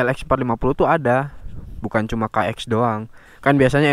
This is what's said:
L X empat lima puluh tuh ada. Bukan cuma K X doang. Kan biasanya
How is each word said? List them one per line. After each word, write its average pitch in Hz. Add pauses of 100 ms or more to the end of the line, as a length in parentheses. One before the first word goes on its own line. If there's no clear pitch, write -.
L 123
X -
empat 131
lima 123
puluh 127
tuh 151
ada. 139 (480)
Bukan 110
cuma 110
K 104
X -
doang. 113 (320)
Kan 143
biasanya 143